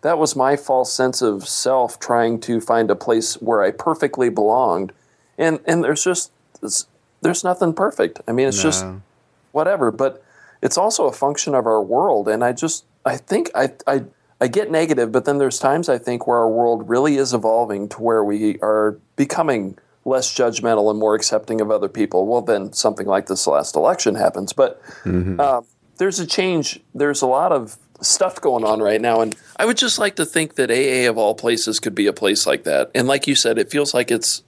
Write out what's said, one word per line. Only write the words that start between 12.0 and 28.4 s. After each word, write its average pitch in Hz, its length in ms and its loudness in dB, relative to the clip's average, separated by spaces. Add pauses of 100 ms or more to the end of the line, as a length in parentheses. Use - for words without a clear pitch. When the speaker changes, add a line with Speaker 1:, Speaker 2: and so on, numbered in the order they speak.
Speaker 1:
And 113 160 0
I 123 80 2
just, 156 320 -6 (200)
I 135 120 -2
think 214 380 -2
I, 131 180 0 (140)
I, 139 180 0 (360)
I 127 80 2
get 135 220 -2
negative, 156 420 2
but 127 120 2
then 143 140 0
there's 135 200 0
times 151 300 0
I 127 100 2
think 120 280 -6
where 120 120 2
our 113 100 4
world 113 400 0
really 139 280 2
is 135 160 0
evolving 110 580 0
to - 120 -16
where 113 200 2
we 104 400 0
are 107 360 0 (180)
becoming 139 600 0 (280)
less 131 280 -2
judgmental 110 580 2
and 107 100 -2
more 107 160 2
accepting 110 440 -2
of 107 100 -2
other 101 180 0
people. 98 380 0
Well, 104 160 0
then 98 300 -2
something 101 340 -2
like 98 200 0
this 95 200 -2
last 71 280 0
election 110 400 2
happens. - 380 -2
But, - 280 0 (240)
Speaker 2:
Mm-hmm. 90 360 -2
Speaker 1:
um, 135 240 0 (340)
there's 185 220 0
a 170 60 -6
change. 180 520 -2 (160)
There's 147 280 0
a 135 40 2
lot 147 260 2
of 123 260 -4 (240)
stuff - 380 0